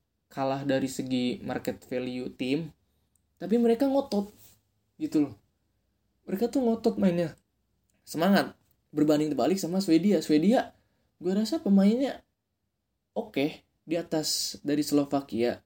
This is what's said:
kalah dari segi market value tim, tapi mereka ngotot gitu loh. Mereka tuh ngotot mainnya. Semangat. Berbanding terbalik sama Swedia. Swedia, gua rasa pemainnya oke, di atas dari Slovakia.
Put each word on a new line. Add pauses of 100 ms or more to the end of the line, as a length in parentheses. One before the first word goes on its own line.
(320)
kalah
dari
segi
market
value
tim, (720)
tapi
mereka
ngotot (680)
gitu
loh. (920)
Mereka
tuh
ngotot
mainnya. (680)
Semangat. (360)
Berbanding
terbalik
sama
Swedia.
Swedia, (480)
gua
rasa
pemainnya (920)
oke, (380)
di
atas
dari
Slovakia.